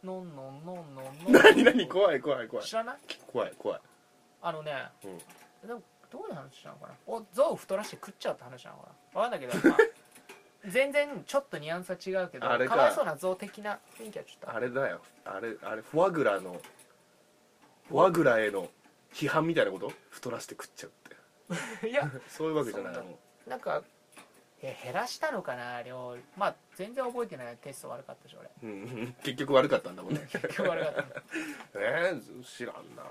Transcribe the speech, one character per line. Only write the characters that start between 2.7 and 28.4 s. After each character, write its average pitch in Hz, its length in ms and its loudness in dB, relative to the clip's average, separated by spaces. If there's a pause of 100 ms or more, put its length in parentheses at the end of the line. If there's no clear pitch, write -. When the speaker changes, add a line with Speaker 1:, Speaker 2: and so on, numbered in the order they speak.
Speaker 1:
ら 226 100 -2
な 247 100 -8
い？ 285 40 -14 (340)
Speaker 2:
怖 110 160 0
い、 - 120 -12
怖 98 180 -4
い。 - 40 -12 (600)
Speaker 1:
あ 170 100 -4
の 156 120 -10
ね、 139 240 -8 (160)
Speaker 2:
う - 640 -18
ん。 - 20 -16
Speaker 1:
で 233 80 -8
も 208 80 -16 (260)
ど 294 140 -14
う 440 40 -12
い 370 40 -10
う - 20 -10
話 139 320 -16
な 147 60 -16
の 147 60 -18
か 143 100 -18
な？ - 80 -18 (100)
お、 226 260 -8
ゾ 294 220 4
ウ - 20 -4
太 - 220 -6
ら 214 60 -4
し - 80 -10
て - 60 -14
食 - 120 -16
っ 196 80 -18
ち - 80 -10
ゃ - 60 -2
う - 20 -4
っ - 40 -8
て - 60 -20
話 127 220 -18
な - 60 -18
の - 60 -20
か - 120 -20 (240)
な？ - 80 0
わ 240 80 0
か 214 80 -6
ん - 20 -6
な 131 60 -10
い - 20 -10
け 123 80 -4
ど、 - 140 6
ま - 60 4
あ、 - 20 0 (880)
Speaker 2:
<laughs> - 0 -
Speaker 1:
全 254 260 2
然 285 360 0
ち - 80 -4
ょ 277 40 4
っ 277 80 -12
と 165 120 -10
ニ 151 120 -8
ュ 170 40 -2
ア - 20 -4
ン 185 60 -8
ス 185 80 -10
は 180 40 -4
違 185 300 -4
う 175 40 -12
け 135 100 -14
ど、 120 100 -2
Speaker 2:
あ 120 80 4
れ 127 100 2
か。 233 80 2
Speaker 1:
か - 60 8
わ - 80 10
い - 60 -2
そ 294 80 0
う - 20 2
な 160 100 -2
ゾ 185 180 -2
ウ 185 40 -6
的 208 220 -12
な 208 180 -6 (220)
雰 226 80 -12
囲 214 40 -14
気 - 60 -12
は - 80 -12
ち - 60 -20
ょ - 160 -16
っ - 20 -12
と。 - 60 -6
Speaker 2:
あ 110 40 -2
れ 123 120 -2
だ 131 180 0
よ。 85 120 -8 (240)
あ 98 140 -8
れ、 113 220 -6
あ 107 140 -8
れ、 107 80 -10
フ 151 180 0
ォ 185 40 6
ア 196 40 4
グ 160 140 0
ラ 101 180 2
の、 90 180 -12 (1300)
フ 139 120 -2
ォ 165 40 10
ア 190 60 8
グ 170 140 2
ラ 120 160 6
へ 107 100 2
の 95 220 -6 (420)
批 151 140 -4
判 156 180 2
み 165 80 0
た 147 80 2
い 107 40 4
な 98 60 -4
こ 95 60 -8
と？ 101 140 -8 (180)
太 - 220 -10
ら 117 80 -6
し - 80 -14
て - 80 -14
食 - 100 -14
っ - 100 -20
ち - 100 -16
ゃ - 20 -18
う - 20 -18
っ - 920 -12
て。 220 60 -4
Speaker 1:
<laughs> - 20 -2
い 240 40 -8
や、 262 240 2
Speaker 2:
<laughs> 123 120 -14
そ - 180 -4
う - 20 0
い - 20 -2
う 156 40 0
わ 147 100 2
け 113 60 -6
じ 101 80 -6
ゃ - 20 -6
な 92 80 -8
い 87 40 -10
の。 85 60 -8
Speaker 1:
そ 87 60 -12
ん 90 60 -16
な、 82 60 -18 (300)
な 254 100 -6
ん - 20 -8
か、 151 240 -4 (800)
え、 135 220 -10
減 127 100 -10
ら 202 120 -2
し - 140 -12
た 311 120 -2
の 214 120 -4
か 131 120 -6
な、 123 280 -10
量。 123 320 -10 (220)
ま 190 100 0
あ、 - 80 -4 (200)
全 214 200 -10
然 262 100 -4
覚 240 200 -4
え - 20 -14
て 170 100 -14
な 120 140 -12
い。 120 60 -16
テ 143 140 -14
ス - 120 -16
ト 139 60 -14
悪 123 140 -12
か 131 100 -16
っ - 100 -16
た - 40 -20
し、 - 80 -20
俺。 - 140 -20 (140)